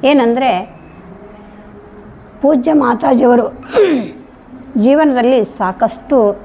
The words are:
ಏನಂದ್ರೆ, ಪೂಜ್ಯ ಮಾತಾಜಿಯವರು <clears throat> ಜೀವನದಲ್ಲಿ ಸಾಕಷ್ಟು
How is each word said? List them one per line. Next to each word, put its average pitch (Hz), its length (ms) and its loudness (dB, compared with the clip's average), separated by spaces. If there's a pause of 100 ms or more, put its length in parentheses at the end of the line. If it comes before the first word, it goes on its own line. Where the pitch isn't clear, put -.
ಏನಂದ್ರೆ, 240 680 0 (1700)
ಪೂಜ್ಯ 285 300 0
ಮಾತಾಜಿಯವರು 247 760 2
<clears throat> - 1300 -4
ಜೀವನದಲ್ಲಿ 254 640 2
ಸಾಕಷ್ಟು 214 1000 -4